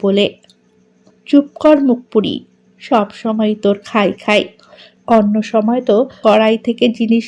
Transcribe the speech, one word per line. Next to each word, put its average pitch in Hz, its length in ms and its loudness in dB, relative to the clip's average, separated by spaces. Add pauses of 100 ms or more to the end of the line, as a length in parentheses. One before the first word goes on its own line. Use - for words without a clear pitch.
বলে।" 196 240 0 (1000)
"চুপ 285 200 2 (140)
কর 302 240 4
মুখ 247 160 0 (100)
পুরি, 208 240 -2 (460)
সব 208 340 -2
সময় 220 400 -4
তোর 202 300 -2
খাই 202 280 -2
খাই। - 300 -2 (640)
অন্য 214 340 2
সময় 233 400 -2
তো 214 140 0 (260)
কড়াই 220 360 2
থেকে 233 300 -4
জিনিস 226 400 -2